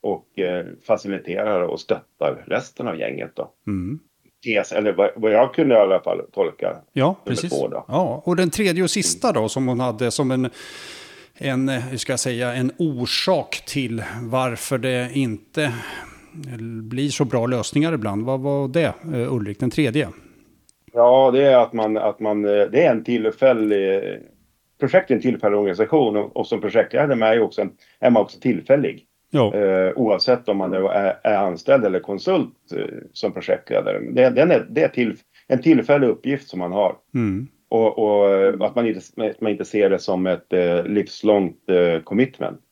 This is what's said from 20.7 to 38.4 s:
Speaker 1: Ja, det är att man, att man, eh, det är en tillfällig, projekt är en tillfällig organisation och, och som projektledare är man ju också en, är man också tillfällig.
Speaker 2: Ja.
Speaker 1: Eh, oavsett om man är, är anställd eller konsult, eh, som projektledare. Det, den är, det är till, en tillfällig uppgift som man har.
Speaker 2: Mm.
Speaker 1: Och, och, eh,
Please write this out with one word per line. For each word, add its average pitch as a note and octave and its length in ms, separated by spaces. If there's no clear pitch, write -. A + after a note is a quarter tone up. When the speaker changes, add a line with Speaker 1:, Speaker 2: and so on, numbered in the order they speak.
Speaker 1:
Ja, B2 380
det C3+ 120
är C3+ 140
att A#2 160
man, A2 240
att G#2 220
man, G#2 260
eh, G#2 260
det C#3 140
är C#3+ 60
en A2+ 120
tillfällig, A2 960
projekt C#3+ 320
är B2+ 40
en G#2+ 60
tillfällig G#2 360
organisation G#2 600
och, - 200
och G#2+ 100
som G#2+ 140
projektledare A#2+ 500
är B2+ 40
man A2 180
ju A#2 80
också G#2+ 200
en, G2 100
är B2+ 100
man A#2 120
också - 180
tillfällig. B2 680
Speaker 2:
Ja. B2 260
Speaker 1:
Eh, F#2+ 400
oavsett A#2 540
om G2 80
man F#2 160
är, F#2 60
är G#2 140
anställd G2+ 480
eller F#2 140
konsult, G#2+ 540
eh, - 80
som - 180
projektledare. G2+ 680
Det, B2+ 180
den D3+ 220
är, A#2+ 180
det C3+ 140
är - 40
till, A2+ 280
en B2 140
tillfällig C#3 460
uppgift C3 420
som F#2 100
man F2 120
har. G2 240
Speaker 2:
Mm. A2+ 340
Speaker 1:
Och, A2+ 300
och, G#2 320
eh, G2 300